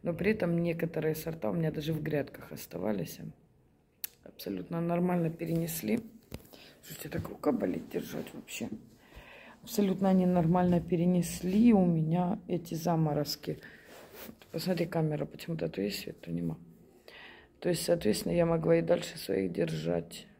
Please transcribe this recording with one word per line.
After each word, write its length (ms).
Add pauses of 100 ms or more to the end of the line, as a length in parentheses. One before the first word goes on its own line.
Но 120
при 160
этом 260
некоторые 580
сорта 360
у 40
меня 160
даже 220
в 100
грядках 500
оставались. 680 (1040)
Абсолютно 560
нормально 480
перенесли. 720 (840)
Слушайте, 280
так 180
рука 240
болит 380
держать 420
вообще. 380 (920)
Абсолютно 460
они 160
нормально 560
перенесли 920
у 100
меня 600
эти 280
заморозки. 840 (920)
Посмотри, 340
камера 400
почему-то 420
то 140
есть 160
свет, 220
то 100
нема. 260 (1040)
То 80
есть, 140
соответственно, 500
я 140
могла 300
и 60
дальше 360
своих 340
держать. 760 (120)